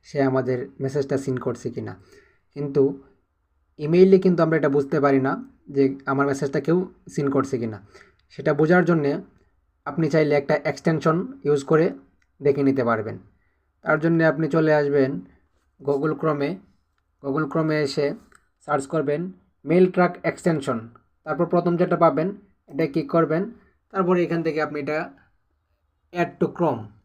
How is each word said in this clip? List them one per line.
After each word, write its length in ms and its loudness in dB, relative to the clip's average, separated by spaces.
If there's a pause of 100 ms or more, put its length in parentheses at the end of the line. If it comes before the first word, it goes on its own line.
সে 100 -8 (120)
আমাদের 280 -2 (260)
মেসেজটা 400 -2
সিন 120 -4 (100)
করছে 300 -6
কিনা, 180 -10 (600)
কিন্তু 260 -2 (960)
ইমেইলে 460 6
কিন্তু 200 2
আমরা 140 0
এটা 160 2
বুঝতে 300 0
পারি 220 4
না 60 0 (420)
যে 80 4 (280)
আমার 200 0
মেসেজটা 340 -2
কেউ 120 2 (360)
সিন 220 -2
করছে 260 -2
কিনা। 160 -8 (560)
সেটা 260 -2
বোঝার 300 4
জন্যে 220 2 (720)
আপনি 280 -2
চাইলে 280 2
একটা 140 0 (140)
এক্সটেনশন 480 0 (280)
ইউজ 160 2 (100)
করে 140 4 (560)
দেখে 280 2
নিতে 200 0
পারবেন। 260 -4 (680)
তার 180 0
জন্যে 280 2
আপনি 140 -2 (100)
চলে 240 4
আসবেন 320 2 (680)
Google 400 -2
Chrome-এ, 320 -2 (720)
Google 280 -4
Chrome-এ 260 0 (100)
এসে 180 -2 (600)
সার্চ 180 -2 (100)
করবেন 280 0 (440)
মেইল 200 4 (100)
ট্র্যাক 180 2 (160)
এক্সটেনশন, 480 -2 (480)
তারপর 280 -2
প্রথম 280 2
যেটা 220 0
পাবেন 240 2 (440)
এটা 120 -2 (100)
ক্লিক 220 -2
করবেন। 280 2 (500)
তারপরে 320 2
এখান 200 -2
থেকে 220 -2
আপনি 180 -8
এটা 140 -4 (1120)
add 180 -2 (100)
to 140 2
Chrome 260 0 (240)